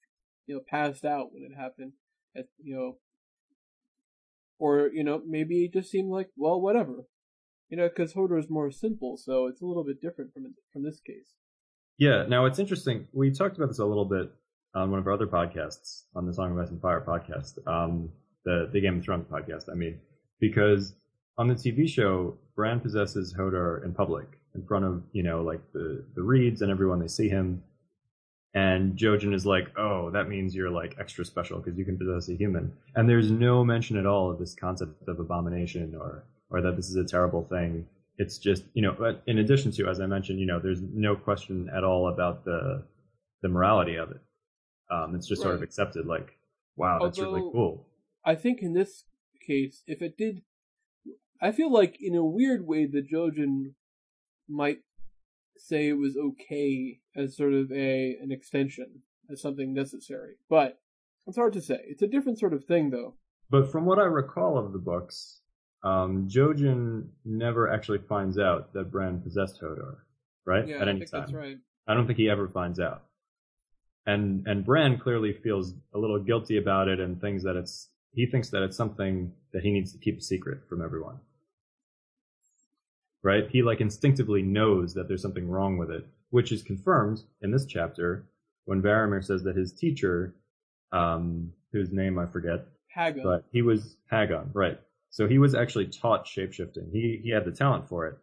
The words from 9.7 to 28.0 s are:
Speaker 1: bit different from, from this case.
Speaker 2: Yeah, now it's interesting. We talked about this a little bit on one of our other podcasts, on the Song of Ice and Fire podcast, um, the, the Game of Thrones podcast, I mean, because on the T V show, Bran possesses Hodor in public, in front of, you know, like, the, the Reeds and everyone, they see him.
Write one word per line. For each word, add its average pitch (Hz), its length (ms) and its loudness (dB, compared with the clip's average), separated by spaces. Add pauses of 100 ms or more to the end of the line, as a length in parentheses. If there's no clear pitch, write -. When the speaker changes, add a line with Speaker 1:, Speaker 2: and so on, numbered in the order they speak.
Speaker 1:
bit 139 180 -6
different 147 320 -10
from, 131 220 -14 (160)
from 143 120 -8
this 151 180 -8
case. - 320 -18 (640)
Speaker 2:
Yeah, 139 280 6
now 127 200 6
it's 135 140 2
interesting. 170 520 -2
We 135 200 4
talked 185 260 0
about 151 100 0
this - 120 -4
a 104 60 2
little 104 200 2
bit 95 260 -2 (420)
on 95 160 0
one 98 100 0
of 95 80 -2
our 98 60 2
other 101 140 0
podcasts, 85 760 -4 (120)
on 90 100 -4
the 87 80 -4
Song 92 200 -2
of 87 60 -2
Ice 85 100 -4
and 85 120 -10
Fire 85 240 0
podcast, 85 520 -6 (100)
um, 85 420 -2 (360)
the, 85 260 0
the 101 80 2
Game 92 200 2
of 87 40 -8
Thrones 87 260 -4
podcast, 78 400 -10
I 80 60 -14
mean, 85 240 -6 (400)
because 104 540 4 (440)
on 120 100 2
the 123 80 4
T 120 160 -2
V 143 160 4
show, 92 500 2 (180)
Bran 113 240 0
possesses 101 580 -2
Hodor 92 460 0
in 87 100 -6
public, 80 340 -2 (280)
in 92 100 -10
front 98 200 0
of, 90 260 -2
you 95 120 -2
know, 82 200 0
like, 82 180 -4 (120)
the, 76 320 -6 (100)
the 87 80 -6
Reeds 120 380 4
and 98 100 2
everyone, 92 280 2
they 82 80 -2
see 110 200 0
him. 92 360 0 (880)